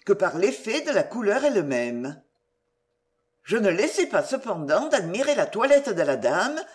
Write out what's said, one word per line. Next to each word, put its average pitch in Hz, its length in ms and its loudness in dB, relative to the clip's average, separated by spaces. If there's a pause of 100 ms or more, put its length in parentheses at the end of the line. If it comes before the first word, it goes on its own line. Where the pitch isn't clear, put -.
que 202 80 2
par 175 240 0
l'effet 220 440 -2
de 302 100 -4
la 202 140 2
couleur 233 400 0
elle-même. 135 760 -2 (1200)
Je 214 120 0
ne 208 140 2
laissai 277 360 0
pas 180 180 0
cependant 202 640 -2
d'admirer 254 480 0
la 156 100 2
toilette 277 440 2
de 170 120 0
la 143 140 0
dame 190 440 0 (140)